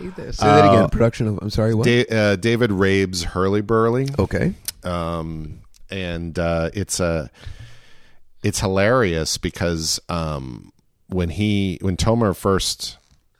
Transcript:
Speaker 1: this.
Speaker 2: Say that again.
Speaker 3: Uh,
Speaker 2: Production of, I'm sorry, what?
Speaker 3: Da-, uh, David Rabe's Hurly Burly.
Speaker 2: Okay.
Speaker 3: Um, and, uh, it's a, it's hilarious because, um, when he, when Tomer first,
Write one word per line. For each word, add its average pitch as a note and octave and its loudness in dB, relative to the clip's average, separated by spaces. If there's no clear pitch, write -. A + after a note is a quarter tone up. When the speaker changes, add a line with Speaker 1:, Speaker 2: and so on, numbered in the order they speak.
Speaker 1:
this. - -10
Speaker 2:
Say G#2+ 2
that G#2 8
again. F#2+ 6
Speaker 3:
Uh, - 2
Speaker 2:
Production A#2 0
of, G#2 -2
I'm G#2 -6
sorry, A2 0
what? A2 0
Speaker 3:
Da-, A#2+ 4
uh, G#2 2
David A2 2
Rabe's F#2+ 2
Hurly F#2+ 0
Burly. A#2 2
Speaker 2:
Okay. C3 0
Speaker 3:
Um, E2 -6
and, E2+ -6
uh, E2 0
it's - -6
a, E2 -2
it's G#2 -2
hilarious F#2+ 0
because, E2+ -4
um, C#2 -6
when F2+ -2
he, G2 0
when F#2+ -2
Tomer A2+ 2
first, - -2